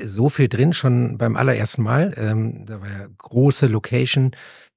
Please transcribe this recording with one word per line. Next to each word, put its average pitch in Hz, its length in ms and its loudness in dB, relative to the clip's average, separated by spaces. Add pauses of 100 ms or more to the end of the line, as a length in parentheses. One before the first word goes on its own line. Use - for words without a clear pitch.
so 110 240 0
viel 135 200 2
drin, 135 240 2
schon 123 460 0
beim 113 180 -2
allerersten 117 460 0
Mal. 139 360 0
Ähm, 110 480 -4
da 107 140 -14
war 101 80 -14
ja 101 180 -12 (120)
große 135 480 2
Location 127 680 0 (440)